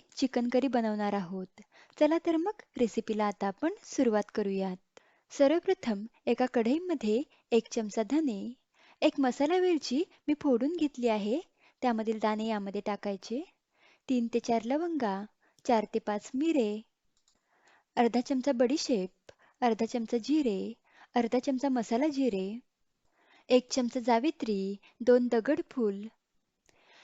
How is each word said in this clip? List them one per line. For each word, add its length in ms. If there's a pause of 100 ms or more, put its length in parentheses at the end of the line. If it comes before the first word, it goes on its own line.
(160)
चिकन 320
करी 200
बनवणार 440
आहोत. 340 (540)
चला 260
तर 100
मग 160 (260)
रेसिपीला 460
आता 220
आपण 260 (120)
सुरुवात 380 (120)
करूयात. 420 (540)
सर्वप्रथम 760 (200)
एका 200
कढईमध्ये 760 (280)
एक 200
चमचा 320
धने, 500 (480)
एक 200
मसाला 360
वेलची 480 (240)
मी 120
फोडून 360
घेतली 320
आहे, 320 (420)
त्यामधील 360
दाणे 280
यामध्ये 340
टाकायचे, 640 (640)
तीन 260
ते 60
चार 220
लवंगा, 600 (420)
चार 180 (100)
ते 40
पाच 360
मिरे, 460 (1160)
अर्धा 240
चमचा 320
बडीशेप, 580 (500)
अर्धा 260
चमचा 320
जिरे, 540 (420)
अर्धा 240
चमचा 300
मसाला 400
जिरे, 500 (920)
एक 220
चमचा 300
जावित्री, 760 (240)
दोन 280
दगडफूल, 800 (960)